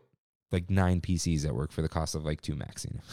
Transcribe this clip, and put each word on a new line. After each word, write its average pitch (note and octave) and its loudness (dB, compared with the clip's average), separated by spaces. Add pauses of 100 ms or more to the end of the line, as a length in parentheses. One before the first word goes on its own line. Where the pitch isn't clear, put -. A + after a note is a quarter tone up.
(520)
like, F2+ 0
nine F#2 6
P F2+ 0
Cs D#2+ 2
at D2 0
work C#2 -2
for D#2+ -2
the D#2 0
cost D#2+ -2
of, D2+ -6
like, D#2 -2
two - -6
Macs, - -10
you - -8
know? - -12 (100)